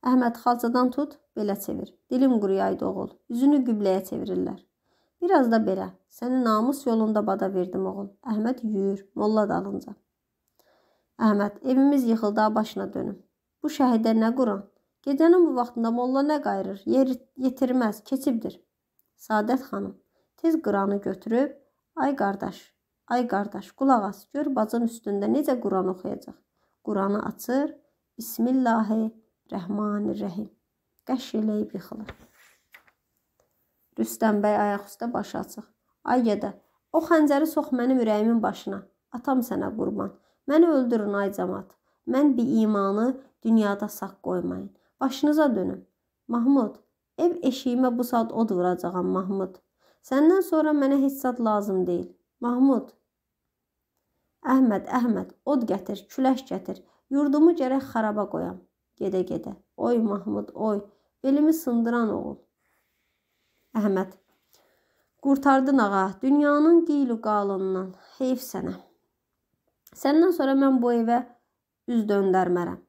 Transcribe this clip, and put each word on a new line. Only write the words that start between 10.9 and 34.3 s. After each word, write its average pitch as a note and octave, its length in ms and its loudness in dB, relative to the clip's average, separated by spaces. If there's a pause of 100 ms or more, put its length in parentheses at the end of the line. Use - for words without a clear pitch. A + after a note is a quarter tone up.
Əhməd, G#3 480 0
evimiz C4+ 400 4
yıxıldı, G#3+ 480 2
başına G#3 400 -4
dönüm. - 280 -8 (400)
Bu D4+ 120 -2
şəhidə A3+ 400 2
nə A3+ 200 2
quran? G#3+ 360 -2 (360)
Gecənin E4 400 6
bu C#4 100 -2
vaxtında A#3 340 -2
molla B3 320 0
nə D4 200 0
qayırır? G3 440 -4
Yer C4 220 4 (280)
yetirməz, B3+ 680 0
keçibdir. A#3 560 -4 (580)
Saadət A3 480 0
xanım, G3 320 -8 (380)
tez D#4+ 260 0
Quranı G3+ 380 0
götürüb, A3+ 500 -2 (460)
ay C#4+ 200 -2
qardaş, G3 580 -6 (340)
ay A#3+ 200 0
qardaş, G3+ 440 -6
qulaq C4 320 2
as, - 260 -10
gör C#4+ 240 -4
bacın A#3 320 0
üstündə G3+ 400 -4
necə C4 340 0
Quran F#3+ 280 -2
oxuyacaq. - 460 -8 (500)
Quranı G3+ 380 -2
açır, C4 520 -4 (440)
Bismillahirrahmanirrahim. G#3 2250 -2 (560)
Qəş - 340 -6
eləyib G#3+ 340 -4
yıxılır. G#3+ 340 -12 (1900)
Rüstəm A3 440 0